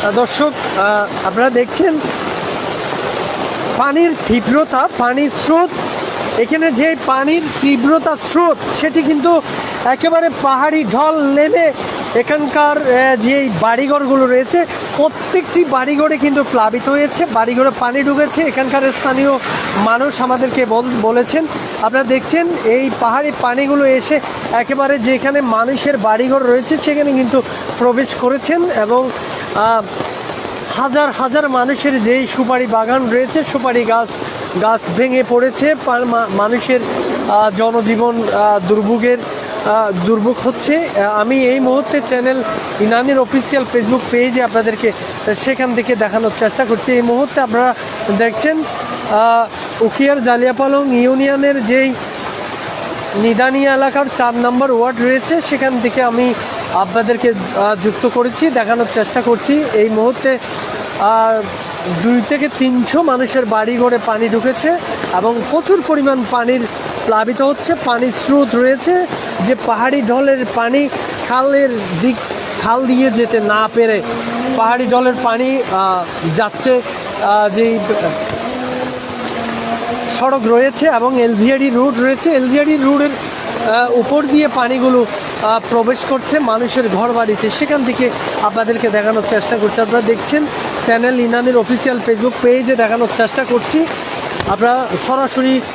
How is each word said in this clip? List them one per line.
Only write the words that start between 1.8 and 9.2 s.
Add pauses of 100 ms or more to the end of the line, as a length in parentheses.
পানির (140)
তীব্রতা, (100)
পানির (140)
স্রোত। (720)
এখানে
যে (100)
পানির (180)
তীব্রতা
স্রোত, (240)
সেটি
কিন্তু (420)